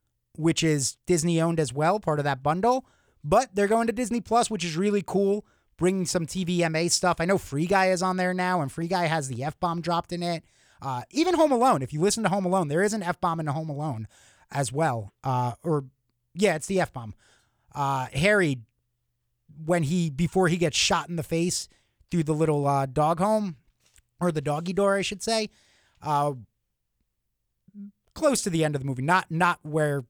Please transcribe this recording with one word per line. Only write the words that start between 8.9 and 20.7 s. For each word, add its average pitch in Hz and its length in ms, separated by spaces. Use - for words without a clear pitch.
has 156 220
the 123 160
F-bomb 170 380
dropped 170 300
in 175 120
it. 170 200
Uh, 127 200
even 339 240
Home 302 160
Alone, 233 300
if 131 120
you 151 80
listen 208 220
to 190 60
Home 190 160
Alone, 180 220
there 156 160
is 202 100
an 220 100
F-bomb 170 360
in 156 80
Home 156 220
Alone 139 380
as 135 200
well. 127 420
Uh, 123 300
or, 151 220
yeah, 185 200
it's - 120
the 190 140
F-bomb. 117 320
Uh, 139 380
Harry, 165 480
when 170 180
he, 165 260
before 170 400
he 175 80
gets 165 180